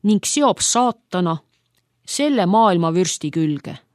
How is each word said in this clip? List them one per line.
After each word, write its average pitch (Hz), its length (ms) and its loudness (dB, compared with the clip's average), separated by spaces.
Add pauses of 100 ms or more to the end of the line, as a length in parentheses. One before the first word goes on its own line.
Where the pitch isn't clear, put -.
ning 208 220 2
seob 277 340 0
saatana 180 760 -2 (680)
selle 277 380 0
maailma 180 480 2
vürsti 170 380 -2
külge. 151 460 -4 (180)